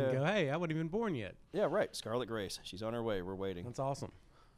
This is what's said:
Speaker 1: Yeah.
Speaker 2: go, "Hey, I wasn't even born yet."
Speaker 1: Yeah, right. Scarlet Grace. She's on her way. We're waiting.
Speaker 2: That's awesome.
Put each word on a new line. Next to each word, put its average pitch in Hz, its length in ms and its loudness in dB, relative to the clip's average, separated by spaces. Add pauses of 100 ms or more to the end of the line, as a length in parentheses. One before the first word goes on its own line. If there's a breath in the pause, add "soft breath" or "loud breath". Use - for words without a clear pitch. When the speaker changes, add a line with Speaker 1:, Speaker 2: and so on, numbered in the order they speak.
Speaker 1:
Yeah. 131 100 4
Speaker 2:
go, 131 120 4
"Hey, 180 260 4
I 147 60 2
wasn't 170 160 0
even 160 140 0
born 202 280 0
yet." 104 200 -4 (180)
Speaker 1:
Yeah, 202 160 4
right. 175 260 2
Scarlet 113 320 0
Grace. 107 360 -4
She's 92 200 -10
on 110 100 -2
her 120 100 -2
way. 107 200 0
We're 95 120 -4
waiting. 95 300 -4
Speaker 2:
That's 120 140 -10
awesome. 135 320 -2 (460 loud breath)